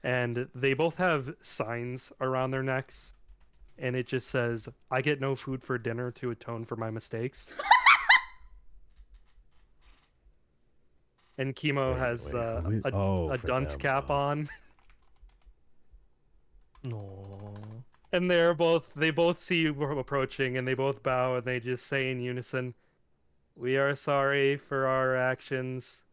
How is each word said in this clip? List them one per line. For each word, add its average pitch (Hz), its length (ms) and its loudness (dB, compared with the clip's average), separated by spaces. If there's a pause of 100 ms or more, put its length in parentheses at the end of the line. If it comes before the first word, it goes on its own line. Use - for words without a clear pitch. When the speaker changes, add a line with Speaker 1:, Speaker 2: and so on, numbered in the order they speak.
Speaker 1:
And 123 500 0
they 135 200 2
both 156 240 2
have 156 440 0
signs 120 720 -6 (100)
around 131 300 0
their 131 120 -2
necks, - 520 -4 (640)
and 127 160 -2
it 127 120 -2
just 127 220 -2
says, 117 400 -2 (220)
"I 131 100 2
get 143 180 2
no 135 160 0
food 131 280 -8
for 127 160 -2
dinner 117 320 -4
to 123 200 -6
atone 117 340 -8
for 117 100 -6
my 113 160 -4
mistakes." - 680 -8
Speaker 2:
<laughs> - 40 -10 (3750)
Speaker 1:
And 135 160 -2
Kimo 139 380 0
Speaker 3:
Wait, 127 80 0
Speaker 1:
has, 120 280 -2
Speaker 3:
wait, - 80 -6
Speaker 1:
uh, 117 260 -2
Speaker 3:
who 85 160 -2
is, 107 80 -2
Speaker 1:
a, 135 100 0
Speaker 3:
oh, 98 340 2
Speaker 1:
a 135 80 0
Speaker 3:
for - 100 -4
Speaker 1:
dunce 131 240 0
Speaker 3:
them, 143 100 -8
Speaker 1:
cap 139 260 0
Speaker 3:
oh. 147 60 0
Speaker 1:
on. 143 360 0 (2250)
Speaker 4:
No. 98 720 -12 (600)
Speaker 1:
And 180 180 2
they're 170 220 6
both, 165 420 2
they 160 160 2
both 170 300 4
see 180 160 0
you 151 260 2 (160)
approaching, 131 560 0
and 127 100 -2
they 131 100 2
both 135 280 0
bow, 127 320 2
and 123 80 -2
they 127 160 -2
just 123 280 -4
say 135 220 0
in 127 120 -2
unison, 123 520 -4 (840)
"We 127 180 0
are 139 200 2
sorry 139 600 2
for 135 320 -2
our 131 300 2
actions. 127 960 -4